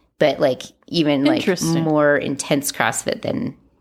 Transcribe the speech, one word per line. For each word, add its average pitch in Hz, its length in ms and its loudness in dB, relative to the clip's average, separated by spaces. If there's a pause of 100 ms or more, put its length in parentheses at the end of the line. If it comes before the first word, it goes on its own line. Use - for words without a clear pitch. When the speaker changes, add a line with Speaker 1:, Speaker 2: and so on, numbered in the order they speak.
(200)
Speaker 1:
But, 139 220 2
like, 131 220 0 (240)
even, 147 360 0
like, 214 160 2
Speaker 2:
Interesting. 165 460 0
Speaker 1:
more 147 320 4
intense 139 560 -4
CrossFit - 480 -2
than - 340 -4 (260)